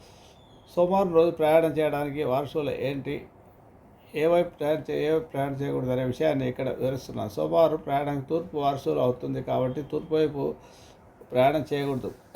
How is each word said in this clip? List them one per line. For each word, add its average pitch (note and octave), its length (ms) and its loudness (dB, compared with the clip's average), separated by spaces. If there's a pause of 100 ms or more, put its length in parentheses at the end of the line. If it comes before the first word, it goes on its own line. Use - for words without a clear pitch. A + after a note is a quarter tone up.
(760)
సోమవారం F3+ 380 2
రోజు E3 160 6
ప్రయాణం D#3 480 4
చేయడానికి D3 460 0
వారసులు C#3 460 -2
ఏంటి, C#3 560 -6 (880)
ఏ D3+ 120 2
వైపు F3 220 4
ప్రయాణం D3+ 420 -2
చే-, D3 60 -2
ఏ D3 160 2
వైపు D#3+ 120 2
ప్రయాణం C#3 300 -4
చేయకూడదు C#3 360 -4
అనే B2+ 140 0
విషయాన్ని C3+ 440 0
ఇక్కడ B2+ 200 -4
వివరిస్తున్నాను. A#2 600 -4
సోమవారం D#3 480 2
ప్రయాణం C#3+ 440 -2
తూర్పు D#3+ 360 -4
వారసులు C#3+ 440 0
అవుతుంది C3 420 -2
కాబట్టి B2+ 400 -2
తూర్పు D#3 320 -6
వైపు D3+ 400 0 (760)
ప్రయాణం C3+ 400 4
చేయకూడదు. C#3 420 -4 (220)